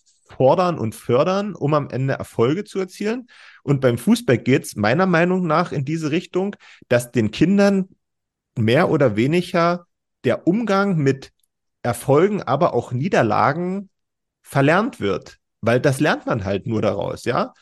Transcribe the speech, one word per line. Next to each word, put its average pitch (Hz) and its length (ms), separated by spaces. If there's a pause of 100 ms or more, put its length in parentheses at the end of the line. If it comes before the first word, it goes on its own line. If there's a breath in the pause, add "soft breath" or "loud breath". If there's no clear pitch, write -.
(300)
fordern 170 480
und 110 160
fördern, 185 600
um 147 200
am 143 160
Ende 131 240
Erfolge 151 500
zu - 140
erzielen. 208 480 (360 loud breath)
Und 139 180
beim 120 180
Fußball 208 400
geht's 143 380
meiner 123 300
Meinung 180 400
nach 160 260
in 151 120
diese 156 260
Richtung, 185 460 (320 loud breath)
dass 120 240
den 110 180
Kindern 196 580 (680)
mehr 120 340
oder 135 260
weniger 170 720 (380)
der - 220
Umgang 196 500
mit 135 360 (500)
Erfolgen, 156 600
aber 143 320
auch 117 180
Niederlagen 151 960 (540)
verlernt 160 580
wird, - 380 (240)
weil 117 180
das 135 200
lernt 190 260
man 117 180
halt 98 220
nur 110 160
daraus, 95 420
ja, 147 380